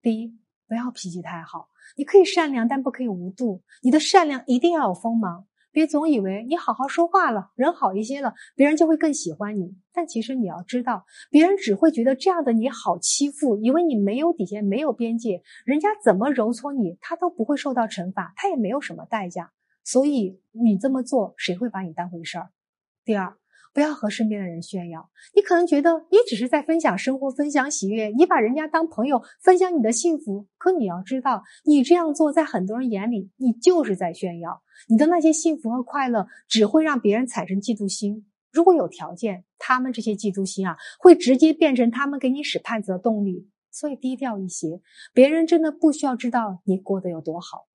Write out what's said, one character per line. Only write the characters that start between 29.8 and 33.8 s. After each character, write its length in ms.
的 120
幸 260
福。 300
可 140
你 140
要 160
知 180
道， 240
你 180
这 100
样 180
做 200
在 120
很 220
多 140
人 100
眼 220
里， 240
你 160
就 320